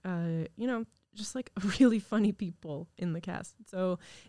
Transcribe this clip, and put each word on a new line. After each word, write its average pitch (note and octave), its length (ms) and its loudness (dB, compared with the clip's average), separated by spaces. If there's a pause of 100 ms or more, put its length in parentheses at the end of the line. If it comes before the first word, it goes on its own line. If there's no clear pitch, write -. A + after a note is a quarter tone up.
uh, E3+ 500 -2
you A3+ 120 -2
know, A#3 180 -2 (300)
just, G#3 180 -10
like, C4 220 -8
<laughs> G3 240 0
really A#3 180 8
funny G#3+ 340 2
people E3+ 640 -6
in F3 180 -2
the E3 80 -6
cast. - 340 -8 (100)
So F#3 320 -2 (320)